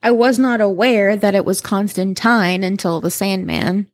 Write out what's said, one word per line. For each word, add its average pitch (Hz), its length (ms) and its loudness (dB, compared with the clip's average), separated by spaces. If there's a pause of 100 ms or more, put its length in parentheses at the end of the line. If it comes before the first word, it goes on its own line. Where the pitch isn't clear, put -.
I 226 100 2
was 240 260 4
not 247 240 2
aware 202 520 2
that 202 200 0
it 196 100 2
was 190 160 -2
Constantine 196 1040 -2
until 185 360 -2
the 170 100 -4
Sandman. 190 840 -4